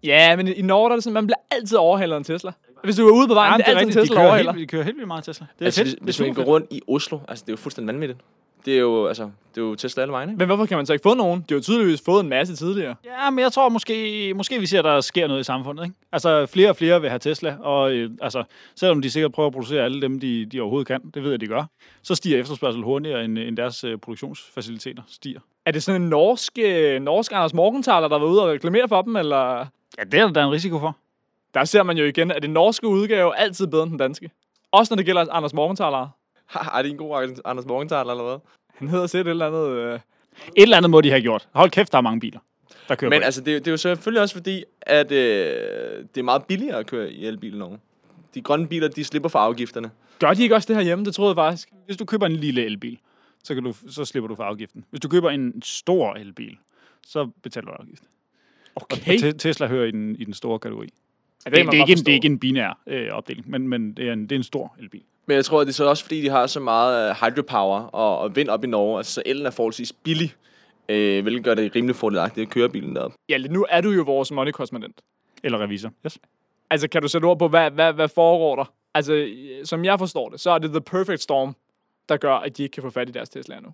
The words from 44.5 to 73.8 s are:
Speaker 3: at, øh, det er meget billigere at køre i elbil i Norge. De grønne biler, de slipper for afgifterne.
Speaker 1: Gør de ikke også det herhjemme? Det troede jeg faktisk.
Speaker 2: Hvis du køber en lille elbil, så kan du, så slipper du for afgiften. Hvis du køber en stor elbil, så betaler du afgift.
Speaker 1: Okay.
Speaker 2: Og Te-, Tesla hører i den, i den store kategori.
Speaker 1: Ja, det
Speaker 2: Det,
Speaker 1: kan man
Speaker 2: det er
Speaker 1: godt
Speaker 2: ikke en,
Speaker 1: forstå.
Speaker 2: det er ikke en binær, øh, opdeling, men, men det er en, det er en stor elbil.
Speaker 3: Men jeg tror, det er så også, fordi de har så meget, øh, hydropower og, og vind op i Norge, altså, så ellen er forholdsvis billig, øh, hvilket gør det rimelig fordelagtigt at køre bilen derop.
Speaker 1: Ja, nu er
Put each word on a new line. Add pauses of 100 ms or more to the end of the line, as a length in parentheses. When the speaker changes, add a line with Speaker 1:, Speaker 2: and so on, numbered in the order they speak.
Speaker 3:
at,
øh, (600)
det
er
meget
billigere
at
køre
i
elbil
i
Norge. (560)
De
grønne
biler,
de
slipper
for
afgifterne. (280)
Speaker 1:
Gør
de
ikke
også
det
herhjemme?
Det
troede
jeg
faktisk. (180)
Speaker 2:
Hvis
du
køber
en
lille
elbil, (460)
så
kan
du, (160)
så
slipper
du
for
afgiften.
Hvis
du
køber
en
stor
elbil, (500)
så (120)
betaler
du
afgift. (760)
Speaker 1:
Okay.
Speaker 2:
Og
Te-,
Tesla
hører
i
den,
i
den
store
kategori.
Speaker 1:
Ja,
det
Speaker 2:
Det,
Speaker 1:
kan
man
Speaker 2:
det
er
Speaker 1:
godt
Speaker 2:
ikke
en,
Speaker 1:
forstå.
Speaker 2:
det
er
ikke
en
binær,
øh,
opdeling,
men,
men
det
er
en,
det
er
en
stor
elbil. (240)
Speaker 3:
Men
jeg
tror,
det
er
så
også,
fordi
de
har
så
meget,
øh,
hydropower
og,
og
vind
op
i
Norge,
altså,
så
ellen
er
forholdsvis
billig, (540)
øh,
hvilket
gør
det
rimelig
fordelagtigt
at
køre
bilen
derop. (160)
Speaker 1:
Ja,
nu
er